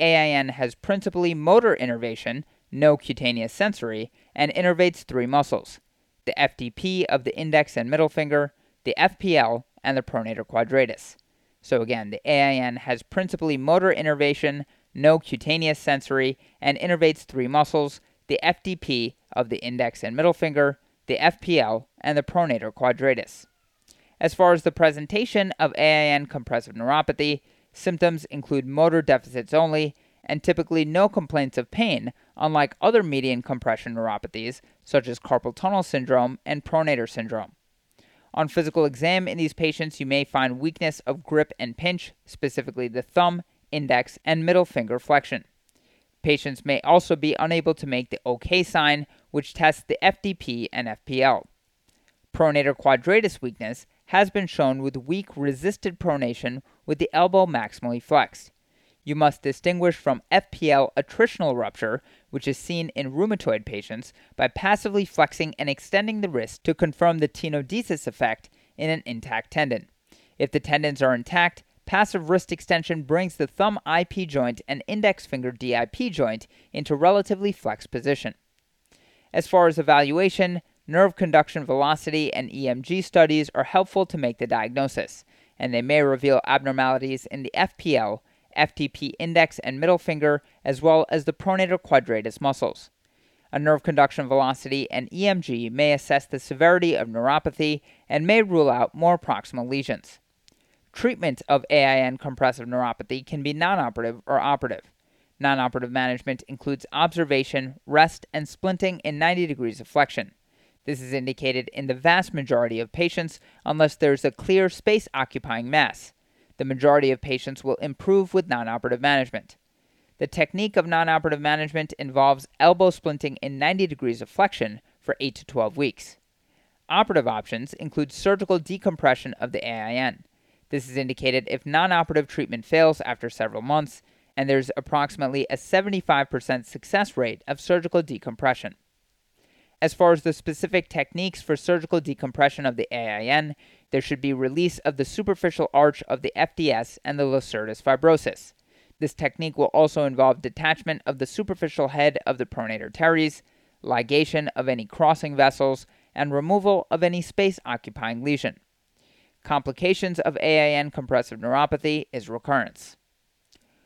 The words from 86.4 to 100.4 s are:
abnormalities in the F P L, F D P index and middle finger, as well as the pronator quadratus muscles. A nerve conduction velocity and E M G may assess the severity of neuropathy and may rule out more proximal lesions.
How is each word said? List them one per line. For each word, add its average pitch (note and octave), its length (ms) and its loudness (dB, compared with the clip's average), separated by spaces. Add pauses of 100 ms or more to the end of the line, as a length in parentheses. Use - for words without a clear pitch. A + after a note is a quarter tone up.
abnormalities C3 800 0
in C3+ 180 -12
the - 120 -10
F F#3 240 0
P D3+ 180 0
L, A2 260 -2 (340)
F - 180 0
D D3 140 -4
P - 200 -10 (120)
index E3 400 2
and C3 180 -8
middle E3+ 200 2
finger, D3 440 0 (220)
as C3+ 180 -4
well D#3+ 280 6
as D#3 160 -2
the D#3+ 60 -2
pronator F#3+ 480 0
quadratus A2+ 600 0
muscles. C3+ 500 -4 (640)
A C#3+ 60 -2
nerve D3+ 260 2
conduction C#3+ 420 2
velocity C3+ 640 0
and B2 220 -6
E F#3+ 160 0
M F#3+ 140 0
G A#2+ 280 -4
may D3 220 2
assess C#3 340 0
the C3 140 -8
severity E3+ 560 2
of A#2 100 -2
neuropathy C#3 760 -2 (260)
and D3+ 180 -2
may A3 160 4
rule E3+ 260 4
out B2 260 2
more E3+ 220 2
proximal B2 520 -6
lesions. C3+ 500 -6 (760)